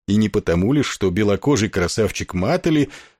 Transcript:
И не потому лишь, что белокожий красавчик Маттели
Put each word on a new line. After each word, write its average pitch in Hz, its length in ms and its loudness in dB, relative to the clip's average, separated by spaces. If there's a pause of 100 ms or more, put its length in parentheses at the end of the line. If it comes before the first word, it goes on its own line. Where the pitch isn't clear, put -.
И 101 100 0
не 107 140 2
потому 95 420 0
лишь, 147 160 0
что 95 220 -2
белокожий 104 580 0
красавчик 95 640 -2
Маттели 147 560 0 (320)